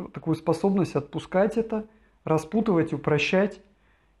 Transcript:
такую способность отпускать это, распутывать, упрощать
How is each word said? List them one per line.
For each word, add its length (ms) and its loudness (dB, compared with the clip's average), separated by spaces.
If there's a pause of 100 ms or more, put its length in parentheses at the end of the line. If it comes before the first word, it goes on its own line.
(140)
такую 220 -2
способность 600 0
отпускать 640 -2
это, 280 -4 (380)
распутывать, 680 0
упрощать 680 0 (580)